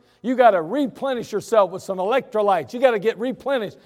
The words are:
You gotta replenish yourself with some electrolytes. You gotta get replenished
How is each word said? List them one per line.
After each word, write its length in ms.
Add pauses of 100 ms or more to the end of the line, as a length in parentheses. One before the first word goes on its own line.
(240)
You 120
gotta 260
replenish 680
yourself 400
with 120
some 140
electrolytes. 760
You 60
gotta 200
get 200
replenished 680